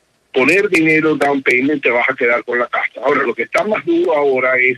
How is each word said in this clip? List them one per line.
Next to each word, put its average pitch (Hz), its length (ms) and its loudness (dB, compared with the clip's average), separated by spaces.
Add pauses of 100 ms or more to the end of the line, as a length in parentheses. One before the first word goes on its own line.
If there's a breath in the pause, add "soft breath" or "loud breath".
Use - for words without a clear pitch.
(320)
poner 170 380 2
dinero 160 460 2
down 143 260 0
payment, 135 400 0
te - 80 0
vas 120 180 0
a 131 60 -4
quedar 120 300 0
con 123 160 -4
la 120 80 -2
casa. - 240 -6 (120)
Ahora, 135 200 0
lo 120 100 -2
que 117 100 -6
está 165 200 -2
más 208 200 -4
duro 170 320 0
ahora 127 440 0
es 127 180 0